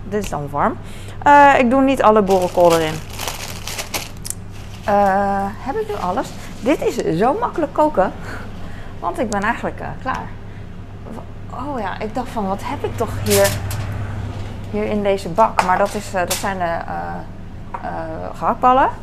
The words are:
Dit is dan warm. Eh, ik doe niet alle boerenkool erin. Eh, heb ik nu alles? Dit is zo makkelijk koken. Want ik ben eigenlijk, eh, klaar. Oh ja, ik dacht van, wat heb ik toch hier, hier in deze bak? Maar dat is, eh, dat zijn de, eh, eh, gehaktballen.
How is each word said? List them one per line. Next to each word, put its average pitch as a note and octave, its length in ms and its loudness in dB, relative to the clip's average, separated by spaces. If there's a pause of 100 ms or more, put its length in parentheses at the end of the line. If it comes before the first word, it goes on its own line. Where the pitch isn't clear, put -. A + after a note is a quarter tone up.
Dit G3+ 200 -4
is F#3+ 60 -6
dan D3 200 -4
warm. E3+ 280 0 (460)
Eh, C#4+ 340 10
ik B3 120 6
doe C4+ 120 6
niet C4+ 220 4
alle G#3+ 180 8
boerenkool F3+ 520 6
erin. D#3+ 200 2 (1900)
Eh, G3+ 600 4 (120)
heb C4+ 180 -6
ik A4 120 -2
nu G#4 80 -4
alles? F#3+ 320 -2 (320)
Dit C4+ 220 2
is B3 360 0
zo B3 220 2
makkelijk E4+ 340 2
koken. D4+ 380 4 (880)
Want F3+ 200 -4
ik A#3 100 0
ben G3+ 120 0
eigenlijk, G#3+ 380 -2
eh, - 80 -8 (140)
klaar. - 260 -4 (1300)
Oh C#4 260 -6
ja, F#3+ 200 -6
ik G#3+ 160 -6
dacht B3 140 -4
van, G#3 180 -4
wat G3 160 -4
heb - 200 -6
ik G3+ 140 -4
toch A3 140 -2 (120)
hier, G3+ 240 6 (1200)
hier G#3 120 -2
in G#3+ 200 0
deze G3 260 2
bak? A3 360 4
Maar F#3 120 2
dat G3+ 160 2
is, G#3 200 -6
eh, F#3+ 80 0
dat F3 120 0
zijn G3 240 -4
de, F#3 60 -2
eh, E3+ 180 -2 (920)
eh, E3 680 -8
gehaktballen. B3 520 4 (140)